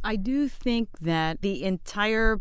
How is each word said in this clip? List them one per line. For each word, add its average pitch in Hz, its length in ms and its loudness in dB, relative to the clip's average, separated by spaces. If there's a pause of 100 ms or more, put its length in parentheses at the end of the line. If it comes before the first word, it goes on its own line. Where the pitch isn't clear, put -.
I 214 140 -2
do 262 320 0
think 233 400 0 (140)
that 160 400 0
the 196 200 -2
entire 214 800 2